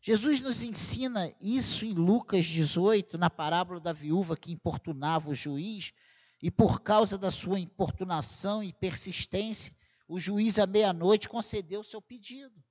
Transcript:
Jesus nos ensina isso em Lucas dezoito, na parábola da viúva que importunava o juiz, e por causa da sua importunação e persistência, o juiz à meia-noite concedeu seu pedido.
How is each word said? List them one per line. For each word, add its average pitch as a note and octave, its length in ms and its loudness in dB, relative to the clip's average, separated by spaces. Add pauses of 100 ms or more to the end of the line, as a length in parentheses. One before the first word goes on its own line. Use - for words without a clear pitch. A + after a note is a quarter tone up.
Jesus A#3+ 400 2
nos A#3+ 240 -2
ensina A#3 760 -2
isso A#3 440 -2
em A3 100 -4
Lucas F3+ 500 4
dezoito, E3+ 720 2
na E3+ 140 2
parábola F3 480 -2
da E3+ 140 -4
viúva D#3+ 440 0
que - 140 -14
importunava D#3 800 -4
o C#3+ 40 -2
juiz, D#3 580 -6 (500)
e F3 80 0
por - 320 4
causa G#3+ 340 4
da F#3+ 140 -2
sua F#3+ 300 -4
importunação F#3 1040 -4
e F3+ 80 -10
persistência, F#3+ 1000 -4 (360)
o F3 100 -6
juiz G#3 400 0
à G3+ 80 6
meia-noite G3 640 4
concedeu G#3 560 -6
seu G#3+ 180 -16
pedido. B3 680 -18